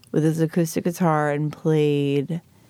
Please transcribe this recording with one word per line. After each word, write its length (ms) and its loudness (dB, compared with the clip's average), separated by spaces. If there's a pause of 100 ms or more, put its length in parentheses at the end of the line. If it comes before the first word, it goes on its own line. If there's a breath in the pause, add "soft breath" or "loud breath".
(120)
with 120 2
his 160 0
acoustic 440 0
guitar 460 0
and 220 -2
played, 880 0 (300 soft breath)